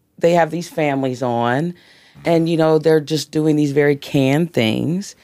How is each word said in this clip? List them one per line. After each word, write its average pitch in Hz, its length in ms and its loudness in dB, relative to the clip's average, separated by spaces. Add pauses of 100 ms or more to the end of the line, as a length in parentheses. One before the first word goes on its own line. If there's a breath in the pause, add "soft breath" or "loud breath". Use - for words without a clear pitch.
(200)
they 170 140 2
have 165 180 2
these 170 180 -8
families 135 540 -4
on 123 500 -2 (520 loud breath)
and, 165 220 2
you 170 100 0
know, 160 200 2
they're 156 220 2
just 147 320 -4
doing 156 240 0
these 147 160 0
very 147 240 2
canned 143 580 0
things. 127 720 -2